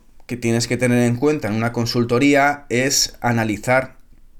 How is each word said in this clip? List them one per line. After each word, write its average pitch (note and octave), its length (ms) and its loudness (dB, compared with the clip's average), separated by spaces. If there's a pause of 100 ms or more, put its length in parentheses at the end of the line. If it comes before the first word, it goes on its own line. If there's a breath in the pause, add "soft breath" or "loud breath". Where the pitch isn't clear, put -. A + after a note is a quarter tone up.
(280)
que A#2+ 100 -8
tienes A#2 320 0
que B2 80 -2
tener B2 260 2
en A#2+ 140 0
cuenta C#3+ 320 0
en G#2 60 -4
una A#2 180 -2
consultoría C3 960 2
es C3 500 -2
analizar A#2+ 800 -2 (420)